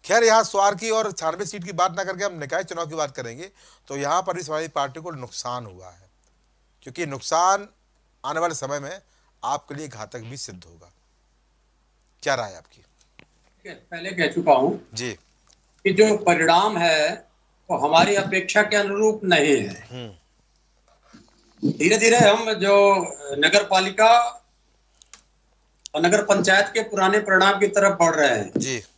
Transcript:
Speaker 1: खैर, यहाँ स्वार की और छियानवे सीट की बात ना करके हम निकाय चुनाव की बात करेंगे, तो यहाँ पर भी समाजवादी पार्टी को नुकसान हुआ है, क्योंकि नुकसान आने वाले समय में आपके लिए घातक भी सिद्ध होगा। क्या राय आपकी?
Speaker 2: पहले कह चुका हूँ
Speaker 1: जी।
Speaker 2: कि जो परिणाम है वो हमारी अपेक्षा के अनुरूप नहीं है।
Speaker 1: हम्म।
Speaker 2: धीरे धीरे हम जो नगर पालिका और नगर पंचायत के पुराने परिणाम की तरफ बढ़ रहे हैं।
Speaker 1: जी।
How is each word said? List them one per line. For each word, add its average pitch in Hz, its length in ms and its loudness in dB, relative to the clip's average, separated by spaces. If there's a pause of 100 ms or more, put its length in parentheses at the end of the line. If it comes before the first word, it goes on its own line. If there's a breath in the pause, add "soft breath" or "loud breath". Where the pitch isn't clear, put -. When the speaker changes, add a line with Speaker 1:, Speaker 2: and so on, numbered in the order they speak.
Speaker 1:
खैर, 226 200 4
यहाँ 220 200 6
स्वार 202 300 0
की 214 160 -8
और 214 220 -2
छियानवे 170 320 -6
सीट 185 200 -12
की 196 80 -12
बात 180 240 -2
ना 196 80 -6
करके 190 200 -6
हम 185 140 -6
निकाय 156 260 -6
चुनाव 170 220 -8
की 156 80 -14
बात 147 220 -6
करेंगे, 131 340 -12 (380 soft breath)
तो 147 80 -10
यहाँ 143 260 -2
पर 180 120 -6
भी 180 80 -8
समाजवादी 156 260 -6
पार्टी 139 320 -6
को 170 100 -12
नुकसान 123 560 -12
हुआ 92 200 -20
है, 90 240 -20 (720)
क्योंकि 165 240 -10
नुकसान 175 640 0 (560)
आने 151 160 -6
वाले 170 140 -2
समय 143 260 -8
में 160 200 -16 (440)
आपके 143 300 -6
लिए 147 140 -12
घातक 110 300 -14
भी 117 180 -16
सिद्ध 92 280 -16
होगा। 82 280 -20 (1300)
क्या 139 120 -2
राय 107 200 -8
आपकी? - 300 -20 (840)
Speaker 2:
पहले 170 400 -14
कह 175 160 -2
चुका 170 260 2
हूँ 135 420 2
Speaker 1:
जी। 113 180 -8 (720)
Speaker 2:
कि 196 80 0
जो 208 240 4
परिणाम 175 640 2
है 165 480 0 (440)
वो 156 80 -2
हमारी 165 360 4
अपेक्षा 190 480 0
के 208 140 0
अनुरूप 208 480 0
नहीं 170 320 4
है। 98 360 -8
Speaker 1:
हम्म। 123 180 -14 (1600)
Speaker 2:
धीरे 196 280 0
धीरे 226 180 4
हम 220 360 4
जो 202 420 4 (380)
नगर 156 320 2
पालिका 196 800 2 (1500)
और 156 80 -2
नगर 202 200 4
पंचायत 196 520 2
के 226 60 0
पुराने 202 380 0
परिणाम 196 400 2
की 202 80 2
तरफ 196 340 2
बढ़ 165 140 4
रहे 147 140 2
हैं। 104 280 -2
Speaker 1:
जी। 131 280 -4 (140)